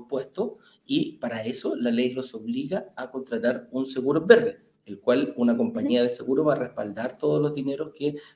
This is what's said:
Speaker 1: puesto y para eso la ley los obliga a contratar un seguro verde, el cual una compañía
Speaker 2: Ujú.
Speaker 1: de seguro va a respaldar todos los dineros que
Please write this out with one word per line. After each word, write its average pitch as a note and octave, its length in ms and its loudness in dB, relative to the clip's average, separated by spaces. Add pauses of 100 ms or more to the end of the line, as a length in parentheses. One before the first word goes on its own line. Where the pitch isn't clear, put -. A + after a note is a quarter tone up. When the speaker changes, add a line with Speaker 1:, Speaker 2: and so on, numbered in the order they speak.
Speaker 1:
puesto - 480 -6 (280)
y - 320 -2
para A#2 260 -6
eso - 320 -4
la A#2+ 160 0
ley B2 220 2
los C3 200 -8
obliga B2+ 600 -6
a B2+ 160 -10
contratar A#2+ 600 -2
un C3 140 -2
seguro C#3 400 0
verde, A#3 340 6 (240)
el G2 160 -14
cual - 380 2
una A#2+ 180 4
compañía A#2 460 0
Speaker 2:
Ujú. B2 80 2
Speaker 1:
de A#2+ 60 -4
seguro C3 280 0
va D3 100 4
a B2 40 0
respaldar A#2 600 -6
todos D3+ 220 2
los D3 140 0
dineros C#3 400 -6
que D3 220 -2 (200)